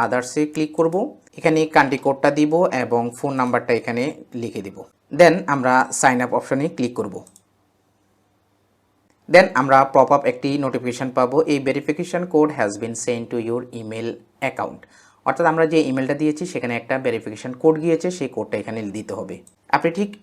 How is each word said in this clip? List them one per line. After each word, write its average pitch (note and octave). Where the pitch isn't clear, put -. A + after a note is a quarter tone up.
others-এ B2
ক্লিক D3+
করব। F3
এখানে D#3
কান্ট্রি C#3
কোডটা C#3
দিব D3+
এবং A#2+
ফোন C#3
নাম্বারটা B2
এখানে A#2+
লিখে A#2
দিব। F#2+
Then D#3+
আমরা B2+
সাইন B2+
আপ B2
অপশনে C3+
ক্লিক B2
করব। F#2+
Then F3+
আমরা C3+
পপ C3+
আপ C#3
একটি C#3
নোটিফিকেশন B2+
পাবো, B2+
"A D3
verification D3+
code D3+
has B2
been A2+
sent A#2
to A#2+
your A#2+
email A2+
account।" -
অর্থাৎ D3+
আমরা D#3+
যে D#3
ইমেইলটা C3
দিয়েছি D3+
সেখানে A#2+
একটা C3
ভেরিফিকেশন A2+
কোড D#3
গিয়েছে, E3
সেই D3+
কোডটা A2
এখানে A2
দিতে G2+
হবে। F#2
আপনি D#3
ঠিক G3+